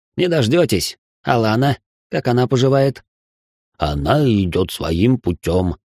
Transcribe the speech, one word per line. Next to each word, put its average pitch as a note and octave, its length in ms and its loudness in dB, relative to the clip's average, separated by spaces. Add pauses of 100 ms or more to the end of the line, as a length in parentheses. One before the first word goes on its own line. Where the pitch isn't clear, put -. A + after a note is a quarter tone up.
(180)
«Не F3+ 100 0
дождётесь. D3 680 0 (260)
Алана, A#2 540 0 (320)
как - 180 -4
она B2 200 2
поживает?» C3+ 560 0 (760)
«Она D2+ 460 0
идёт F#2+ 480 0
своим F#2+ 460 0
путём», — F2+ 600 -2 (220)